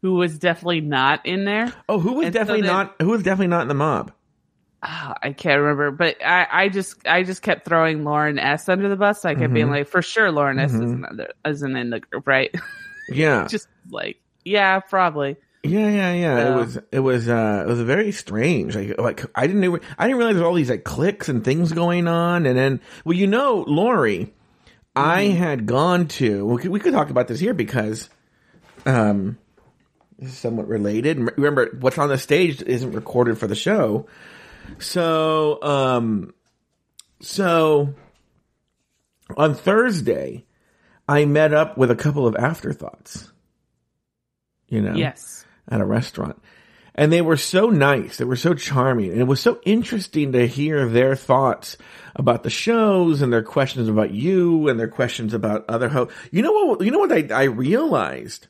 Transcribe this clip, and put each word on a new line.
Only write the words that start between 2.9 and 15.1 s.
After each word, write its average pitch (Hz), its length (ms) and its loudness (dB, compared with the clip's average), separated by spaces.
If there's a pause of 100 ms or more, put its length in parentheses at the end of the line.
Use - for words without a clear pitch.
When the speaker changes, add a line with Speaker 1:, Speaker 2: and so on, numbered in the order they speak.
Speaker 2:
who 160 100 2
was 220 120 0
definitely 185 260 0
not 170 140 2
in 120 60 -4
the 143 60 0
mob? 139 380 -2 (720)
Speaker 1:
Ah, 151 400 -10
I 139 100 -6
can't 143 280 0
remember, 147 320 0
but 160 320 -2
I, 175 260 2
I 190 180 2
just, 190 380 -6
I 180 160 2
just 185 200 -6
kept - 260 -2
throwing 160 340 2
Lauren 147 380 -2
S 143 280 -2
under 190 200 0
the 202 80 -2
bus. 202 260 0
So 180 60 -2
I 151 80 0
kept 127 180 0
being 117 120 2
Speaker 2:
Mm-hmm. 135 80 0
Speaker 1:
like, 143 140 -2
"For 180 140 0
sure, 208 300 0
Lauren 143 260 0
S 135 140 0
Speaker 2:
Mm-hmm. 113 120 0
Speaker 1:
isn't, 120 200 -4
other, - 240 -12 (180)
isn't 143 300 -4
in 120 140 -6
the 117 100 -6
group, - 260 -10
right?" 135 340 2
<laughs> - 40 -16 (440)
Speaker 2:
Yeah. 135 400 0
Speaker 1:
Just - 200 -8 (220)
like, - 280 -10 (260)
"Yeah, 190 360 2
probably." 151 560 -2 (260)